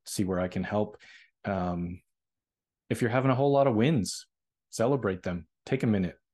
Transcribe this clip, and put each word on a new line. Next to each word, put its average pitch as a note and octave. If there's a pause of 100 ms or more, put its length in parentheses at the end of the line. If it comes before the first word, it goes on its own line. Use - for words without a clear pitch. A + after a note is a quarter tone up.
see -
where F#2
I F#2
can F#2
help. G#2 (460)
Um, F2+ (880)
if A#2+
you're A#2
having C3
a B2+
whole C#3+
lot C#3
of B2
wins, A#2 (440)
celebrate A2+
them. F2 (200)
Take C3
a B2
minute, F#2+ (180)